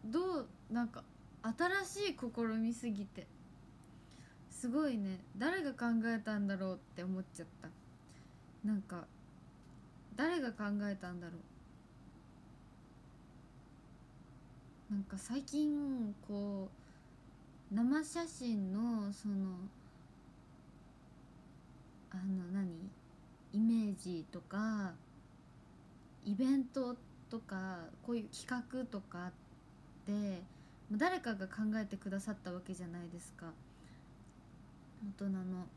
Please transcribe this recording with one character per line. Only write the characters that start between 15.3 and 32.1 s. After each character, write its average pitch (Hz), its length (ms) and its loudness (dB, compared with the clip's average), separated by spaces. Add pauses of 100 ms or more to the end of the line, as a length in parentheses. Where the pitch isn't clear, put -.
近 277 720 4 (120)
こ 202 420 0 (1000)
う 196 40 2
生 262 280 8
写 339 220 0
真 220 460 2
の 214 400 2
そ 202 160 -4
の、 190 300 2 (2500)
あ - 40 -8
の、 185 380 2
何？ 185 360 0 (640)
イ 208 60 6
メ 226 140 10 (180)
ー 185 60 0
ジ 170 340 -2
と - 100 -6
か 208 520 2 (1300)
イ 208 100 4
ベ 262 220 8
ン 254 80 6
ト 247 300 2 (340)
と 226 100 -2
か、 190 400 -2 (260)
こ 240 80 2
う 233 40 4
い 220 40 2
う 208 80 -6
企 - 200 -8
画 247 360 0
と 208 160 -4
か 180 260 -6
っ 180 40 -4 (760)
て 202 360 2 (500)
誰 349 280 6
か 233 160 0
が 190 120 -2
考 - 80 -8 (200)
え 214 100 2
て 202 120 -4
く 196 120 -4
だ 196 100 2